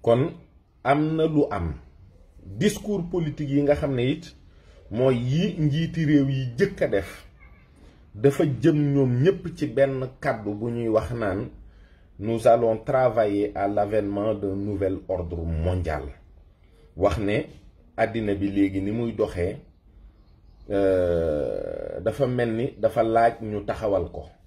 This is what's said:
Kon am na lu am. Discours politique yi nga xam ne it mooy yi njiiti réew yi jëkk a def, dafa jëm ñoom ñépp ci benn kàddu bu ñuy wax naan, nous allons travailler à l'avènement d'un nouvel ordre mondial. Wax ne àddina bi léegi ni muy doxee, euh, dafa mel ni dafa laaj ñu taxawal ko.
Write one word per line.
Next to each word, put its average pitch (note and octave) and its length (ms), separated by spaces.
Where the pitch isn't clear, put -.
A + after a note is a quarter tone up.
Kon B2+ 300
am D3+ 340
na D#3+ 100
lu D3+ 240
am. E2+ 240
Discours E3+ 680
politique D3+ 400
yi C#3+ 120
nga C#3+ 140
xam C#3 180
ne B2 160
it - 240
mooy B2+ 260
yi D3+ 420
njiiti D#3+ 480
réew C#3+ 240
yi C3 260
jëkk G3 260
a D3 60
def, - 360
dafa C3+ 300
jëm C#3+ 500
ñoom B2+ 280
ñépp F3 340
ci D3 100
benn C3 420
kàddu G#2+ 340
bu A2+ 160
ñuy A#2 180
wax A2 240
naan, A2 360
nous A2+ 280
allons A2+ 300
travailler A2 760
à G2+ 140
l'avènement G#2 680
d'un G2 220
nouvel G2 420
ordre E2+ 360
mondial. E2 580
Wax G2+ 220
ne G#2 240
àddina G#2+ 380
bi G2 160
léegi G2 300
ni G2 100
muy A#2 220
doxee, G#2 460
euh, D2+ 1300
dafa A2 260
mel B2 300
ni B2 220
dafa A2 240
laaj A#2 400
ñu G#2 220
taxawal G2 460
ko. - 140